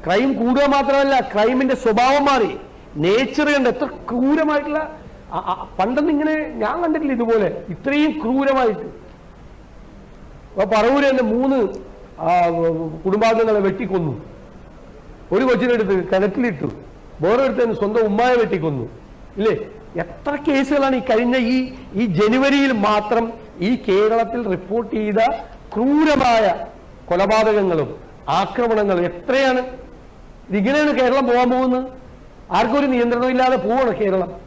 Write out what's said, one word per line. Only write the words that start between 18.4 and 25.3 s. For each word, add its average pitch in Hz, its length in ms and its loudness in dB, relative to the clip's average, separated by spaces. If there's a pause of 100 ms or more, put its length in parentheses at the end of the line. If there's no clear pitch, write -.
വെട്ടിക്കൊന്നു. 160 480 -2 (480)
ഇല്ലേ? 208 160 2 (500)
എത്ര - 300 -8 (140)
കേസുകളാണ് 269 480 0
ഈ 247 40 -2
കഴിഞ്ഞ 240 380 0
ഈ, 254 360 0 (200)
ഈ 220 120 0 (140)
ജനുവരിയിൽ 269 520 2 (160)
മാത്രം 226 460 0 (260)
ഈ 180 100 -2 (180)
കേരളത്തിൽ 220 540 2 (140)
റിപ്പോർട്ട് 214 400 -6
ചെയ്ത 214 260 0 (540)